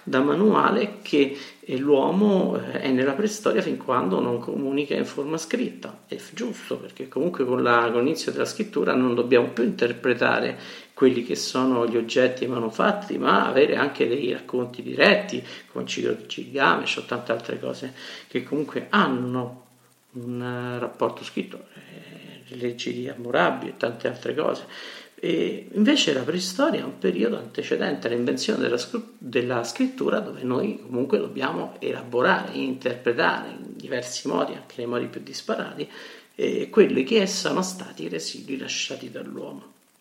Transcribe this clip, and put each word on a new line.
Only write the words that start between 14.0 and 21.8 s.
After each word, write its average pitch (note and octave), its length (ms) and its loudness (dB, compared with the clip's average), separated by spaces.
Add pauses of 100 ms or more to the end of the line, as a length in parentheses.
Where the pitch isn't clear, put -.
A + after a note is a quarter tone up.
dei C#3+ 240 0
racconti A#2+ 500 -4
diretti, C3 640 2 (280)
come B2+ 120 -6
il B2 60 -8
ciclo - 240 0
di - 140 -10
Gilgamesh C#3 720 0
o - 60 -6
tante A#2+ 280 -4
altre - 280 -4
cose B2+ 340 -6 (340)
che B2+ 160 -4
comunque C#3 460 -4
hanno B2+ 760 0 (460)
un, B2 300 -8
eh, B2 380 -6
rapporto A#2 440 -4
scritto, - 500 -8
eh, - 720 -20